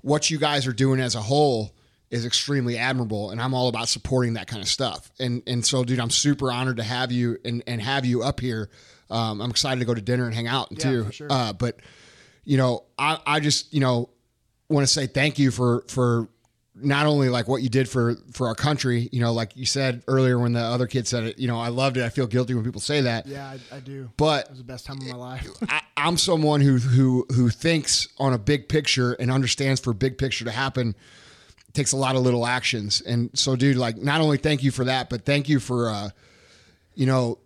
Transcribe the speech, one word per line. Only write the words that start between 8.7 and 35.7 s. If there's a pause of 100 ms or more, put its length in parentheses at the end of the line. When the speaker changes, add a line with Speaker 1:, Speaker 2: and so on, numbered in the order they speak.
Speaker 1:
Um,
I'm
excited
to
go
to
dinner
and
hang
out,
Speaker 2:
Yeah,
Speaker 1:
too.
Speaker 2:
for
sure.
Speaker 1:
Uh,
but, (680)
you
know, (140)
I,
I
just,
you
know, (580)
wanna
say
thank
you
for,
for (480)
not
only,
like,
what
you
did
for, (160)
for
our
country,
you
know,
like
you
said
earlier
when
the
other
kid
said
it,
you
know,
I
loved
it.
I
feel
guilty
when
people
say
that.
Speaker 2:
Yeah, (160)
I,
I
do.
Speaker 1:
But
Speaker 2:
It
was
the
best
time
of
my
life. (100)
<laughs>
Speaker 1:
I, (160)
I'm
someone
who,
who,
who
thinks (100)
on
a
big
picture
and
understands
for
a
big
picture
to
happen, (720)
it
takes
a
lot
of
little
actions.
And
so,
dude,
like,
not
only
thank
you
for
that,
but
thank
you
for,